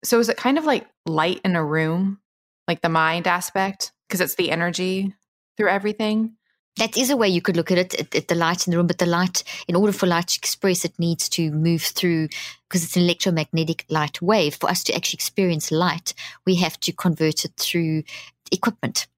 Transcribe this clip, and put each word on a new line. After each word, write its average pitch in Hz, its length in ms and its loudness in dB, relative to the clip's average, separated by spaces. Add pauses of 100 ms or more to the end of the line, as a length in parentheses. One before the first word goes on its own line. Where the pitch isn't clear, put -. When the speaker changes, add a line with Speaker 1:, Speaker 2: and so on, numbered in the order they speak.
Speaker 1:
So 233 160 2
is 233 120 2
it - 80 0
kind 269 180 2
of 311 80 0
like 277 220 2 (180)
light 165 400 0
in 185 120 2
a 160 80 0
room, 160 560 0 (460)
like 170 140 -2
the 170 80 0
mind 165 380 2
aspect, 190 680 -2 (160)
'cause 180 140 0
it's - 140 -2
the 175 140 0
energy 185 640 -2 (440)
through 208 100 4
everything? 214 680 0 (420)
Speaker 2:
That 220 180 0
is 247 140 2
a 277 80 2
way 220 100 4
you 175 140 2
could 180 120 0
look 175 160 0
at 185 60 4
it, 180 240 0
at, - 140 -8
at 156 140 -2
the 175 60 2
light 170 320 0
in 185 40 -2
the 170 80 2
room, 175 80 2
but 185 100 0
the - 80 2
light, 175 400 0 (240)
in 170 80 0
order 202 160 4
for 190 140 0
light 175 220 2
to - 100 -4
express, - 480 -2
it - 120 -8
needs 170 300 0
to 165 220 -2
move 160 320 2
through, 165 460 0 (420)
'cause 175 120 0
it's - 140 -4
an 180 60 4
electromagnetic 165 880 0
light 156 320 -2
wave. 175 320 2
For - 160 -2
us 180 140 -2
to - 100 0
actually - 240 -4
experience 175 520 0
light, 165 440 0 (320)
we 185 80 4
have 175 260 0
to - 100 -2
convert 156 540 0
it - 140 -10
through 160 460 -2 (460)
equipment. - 560 -2 (120)